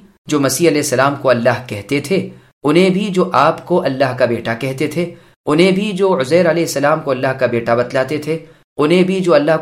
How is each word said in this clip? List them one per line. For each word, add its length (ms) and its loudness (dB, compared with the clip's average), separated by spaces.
جو 140 -2
مسیح 280 0
علیہ 140 2
السلام 340 0
کو 140 -2
اللہ 380 0
کہتے 320 -4
تھے، 300 -4
انہیں 260 4
بھی 200 0
جو 240 0
آپ 320 0
کو 180 0
اللہ 340 -2
کا 80 2
بیٹا 280 -2
کہتے 340 -4
تھے، 280 -6
انہیں 260 4
بھی 200 -2
جو 300 0
عزیر 280 2
علیہ 140 0
السلام 360 0
کو 120 -4
اللہ 160 -2
کا 180 -2
بیٹا 300 0
بتلاتے 420 -2
تھے، 280 -6
انہیں 260 4
بھی 160 -2
جو 140 2
اللہ 180 2